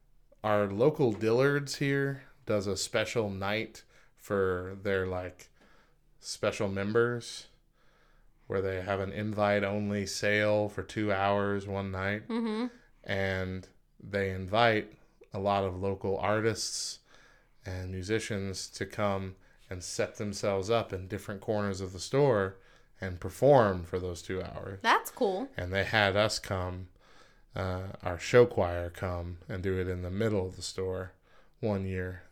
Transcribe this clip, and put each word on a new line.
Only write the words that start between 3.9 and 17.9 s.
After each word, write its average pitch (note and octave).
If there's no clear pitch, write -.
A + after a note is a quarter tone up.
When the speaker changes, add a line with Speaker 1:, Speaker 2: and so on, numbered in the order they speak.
Speaker 1:
for F#2
their, F#2+
like, F#2
special -
members A2+
where G2
they F#2+
have G2
an G2
invite-only G#2
sale G#2
for G2
two G#2
hours G2+
one G2
night. G2
Speaker 2:
Mm-hmm. A3+
Speaker 1:
And F#2+
they G2
invite G#2
a G#2
lot G2+
of F#2
local F#2+
artists G#2+
and F#2
musicians G2